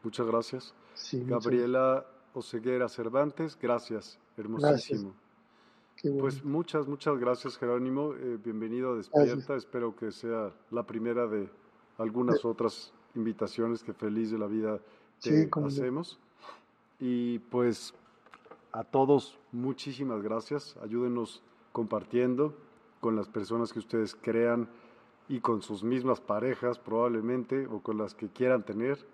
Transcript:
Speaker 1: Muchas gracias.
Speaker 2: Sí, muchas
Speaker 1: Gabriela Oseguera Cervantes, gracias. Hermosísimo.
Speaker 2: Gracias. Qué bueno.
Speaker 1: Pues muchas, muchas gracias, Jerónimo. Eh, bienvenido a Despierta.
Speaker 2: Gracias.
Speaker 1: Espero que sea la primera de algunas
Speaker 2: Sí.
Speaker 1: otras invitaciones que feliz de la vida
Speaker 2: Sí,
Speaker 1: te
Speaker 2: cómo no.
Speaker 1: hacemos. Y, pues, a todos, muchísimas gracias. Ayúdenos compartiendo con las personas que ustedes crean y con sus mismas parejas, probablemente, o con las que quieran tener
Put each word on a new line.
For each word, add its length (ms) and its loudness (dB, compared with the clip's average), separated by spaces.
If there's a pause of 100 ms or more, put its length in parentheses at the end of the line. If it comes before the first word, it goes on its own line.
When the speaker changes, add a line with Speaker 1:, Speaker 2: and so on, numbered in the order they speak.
Speaker 1:
Muchas 220 -4
gracias. 480 -2 (200)
Speaker 2:
Sí, 240 -8
muchas 260 -2
Speaker 1:
Gabriela 640 4 (280)
Oseguera 560 -2
Cervantes, 720 0
gracias. 560 -2 (200)
Hermosísimo. 320 2
Speaker 2:
Gracias. 560 0 (720)
Qué 120 -2
bueno. 140 0
Speaker 1:
Pues 220 -2
muchas, 420 0
muchas 300 0
gracias, 400 0
Jerónimo. 560 0
Eh, 300 -6
bienvenido 500 -2
a 40 0
Despierta. 360 4
Speaker 2:
Gracias. 320 -4
Speaker 1:
Espero 300 -4
que 160 -6
sea 420 -4 (180)
la 140 -2
primera 420 0
de 220 -2 (480)
algunas 440 2
Speaker 2:
Sí. 60 0
Speaker 1:
otras 460 -2 (220)
invitaciones 680 0
que 100 -8
feliz 380 0
de 60 -2
la 100 0
vida 320 0 (400)
Speaker 2:
Sí, 120 0
Speaker 1:
te 180 6
Speaker 2:
cómo 180 0
no. 60 -2
Speaker 1:
hacemos. 460 -4 (800)
Y, 400 0
pues, 540 0 (800)
a 120 -6
todos, 560 4 (120)
muchísimas 680 -4
gracias. 640 -4
Ayúdenos 580 -2 (300)
compartiendo 840 2 (480)
con 140 2
las 120 -2
personas 460 -2
que 60 -6
ustedes 360 -2
crean 540 2 (580)
y 120 -4
con 240 2
sus 200 -8
mismas 380 2
parejas, 580 0
probablemente, 880 0
o 140 -6
con 160 -4
las 160 -4
que 160 -8
quieran 340 2
tener 340 -2 (160)